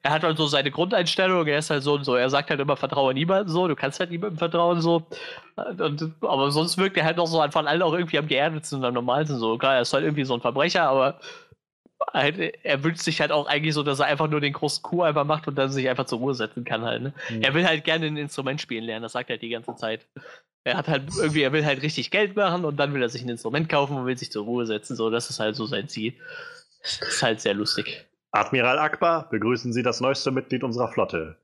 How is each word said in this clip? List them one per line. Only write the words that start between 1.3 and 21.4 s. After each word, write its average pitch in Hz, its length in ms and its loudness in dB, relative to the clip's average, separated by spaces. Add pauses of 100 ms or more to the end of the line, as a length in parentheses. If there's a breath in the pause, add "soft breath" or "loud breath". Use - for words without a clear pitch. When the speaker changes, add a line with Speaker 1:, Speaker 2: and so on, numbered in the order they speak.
Speaker 1:
er 147 120 2
ist 156 100 -6
halt 147 120 0
so 143 120 2
und 143 100 -2
so, 135 120 2
er 123 140 4
sagt 143 200 0
halt 147 100 0
immer, 143 180 0
„Vertraue 135 360 2
niemandem“, 185 360 0
so, 180 180 2
du 151 80 0
kannst - 240 -4
halt 175 120 -4
niemandem 170 260 -6
vertrauen, 170 440 2
so. 165 240 2 (500 loud breath)
Und, 160 680 -4
aber 139 300 2
sonst 160 260 2
wirkt 190 200 2
er 160 80 2
halt 165 120 2
noch 170 80 4
so 160 260 2
von 151 160 2
allen 160 140 2
auch 165 120 2
irgendwie 165 260 0
am 151 80 -2
geerdetsten 147 520 0
und 131 60 0
am 123 80 2
normalsten, 127 440 0
so. 113 200 0
Klar, 135 180 4
er 123 60 4
ist - 120 0
halt 143 100 2
irgendwie 151 200 0
so 131 100 -2
ein 120 80 -2
Verbrecher, 151 420 2
aber 135 360 2 (920 loud breath)
halt, 147 240 2 (260)
er 139 200 0
wünscht 165 180 -2
sich 160 200 -2
halt 147 100 2
auch 151 160 0
eigentlich 151 260 0
so, 147 100 0
dass 143 160 0
er 143 60 4
einfach 147 240 2
nur 151 120 0
den 143 120 0
großen - 300 -4
Coup 175 180 -2
einfach 151 240 2
macht 156 220 -2
und 143 80 -6
dann 135 160 2
sich 139 180 0
einfach 127 160 -2
zur 117 140 -4
Ruhe 135 140 0
setzen 120 300 -6
kann 113 200 -4
halt, 117 180 -4
ne? 135 120 -8 (160 loud breath)
Speaker 2:
Mhm. 113 120 -4
Speaker 1:
Er 135 120 2
will 170 120 4
halt 160 180 2
gerne 160 220 0
ein 151 120 -4
Instrument 139 440 -4
spielen 113 220 -6
lernen, 113 200 -6
das 110 100 -12
sagt 127 160 -6
er 120 60 -2
halt 110 60 -10
die 117 80 -10
ganze 117 260 -8
Zeit. 113 300 -6 (600 loud breath)
Er 127 120 0
hat - 100 -2
halt 143 300 0
irgendwie, 151 240 2